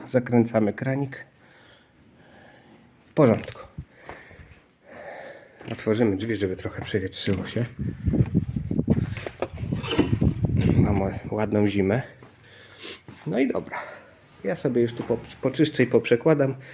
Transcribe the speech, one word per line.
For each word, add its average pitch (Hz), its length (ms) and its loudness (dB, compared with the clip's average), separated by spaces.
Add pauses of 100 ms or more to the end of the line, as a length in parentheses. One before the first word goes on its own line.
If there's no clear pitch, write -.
Zakręcamy 117 680 2
kranik. 135 520 -4 (1800)
W - 40 -20
porządku. - 540 2 (2000)
Otworzymy 110 460 2
drzwi, 110 180 -4
żeby 95 200 -2
trochę - 260 -8
przewietrzyło 95 680 -4
się. 120 180 -2 (3000)
Mamy 98 440 2 (120)
ładną 104 360 2
zimę. 101 340 2 (1300)
No 185 120 -2
i 277 80 4
dobra. - 300 -4 (680)
Ja 185 120 -2
sobie 123 260 0
już 120 120 2
tu 113 100 -6
po-, 117 140 0 (240)
poczyszczę 135 420 2
i 120 40 2
poprzekładam. 135 680 4 (180)